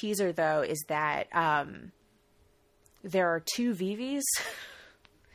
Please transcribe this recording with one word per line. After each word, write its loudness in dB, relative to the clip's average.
teaser, 0
though, 2
is -2
that, 0
um, 0
there 2
are 2
two 0
Vivis. -4
<laughs> -2